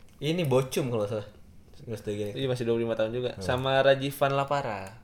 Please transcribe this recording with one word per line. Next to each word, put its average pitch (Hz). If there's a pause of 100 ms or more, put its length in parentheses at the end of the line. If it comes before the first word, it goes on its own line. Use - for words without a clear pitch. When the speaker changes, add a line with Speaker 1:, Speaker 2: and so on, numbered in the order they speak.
(200)
Speaker 1:
Ini 165
Bochum 131
kalau 110
nggak 104
salah. 104 (540)
Milos 110
Degenek. 104
Speaker 2:
Iya, 135
masih 123
dua 117
puluh 117
lima 113
tahun 110
juga. 123
Speaker 1:
Hmm. -
Speaker 2:
Sama 131
Rajiv 135
Van 139
Lapara. 135 (120)